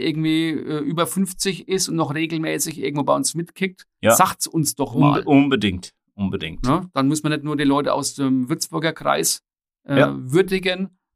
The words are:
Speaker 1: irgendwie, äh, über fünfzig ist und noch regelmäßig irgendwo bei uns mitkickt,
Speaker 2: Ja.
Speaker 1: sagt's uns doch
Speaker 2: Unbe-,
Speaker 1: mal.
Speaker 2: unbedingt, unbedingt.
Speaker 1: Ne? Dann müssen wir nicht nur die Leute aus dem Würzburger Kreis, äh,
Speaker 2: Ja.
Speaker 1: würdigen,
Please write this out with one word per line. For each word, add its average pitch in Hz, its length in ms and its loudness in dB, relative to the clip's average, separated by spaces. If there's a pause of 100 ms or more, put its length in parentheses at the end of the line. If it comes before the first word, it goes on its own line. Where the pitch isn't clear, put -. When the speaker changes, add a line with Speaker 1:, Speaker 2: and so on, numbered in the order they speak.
Speaker 1:
irgendwie, 160 440 0
äh, 151 300 -4
über 160 260 -2
fünfzig 185 640 -4
ist 190 200 -2
und 165 80 -4
noch 147 180 0
regelmäßig 156 640 -4
irgendwo 147 260 -4
bei 139 120 2
uns 139 180 -2
mitkickt, 180 520 -8 (160)
Speaker 2:
Ja. 110 120 6
Speaker 1:
sagt's - 320 4
uns 156 280 -2
doch 131 200 -4
Speaker 2:
Unbe-, 147 140 6
Speaker 1:
mal. - 140 2
Speaker 2:
unbedingt, 131 720 2 (220)
unbedingt. 90 500 -4
Speaker 1:
Ne? 170 280 0
Dann 135 160 0
müssen 151 160 0
wir 151 60 0
nicht 151 140 -2
nur 151 120 -2
die 147 80 0
Leute 139 300 4
aus 139 200 -4
dem 131 360 0
Würzburger 160 420 -2
Kreis, 147 500 -2 (420)
äh, 180 140 0
Speaker 2:
Ja. 139 200 4
Speaker 1:
würdigen, 185 800 0 (180)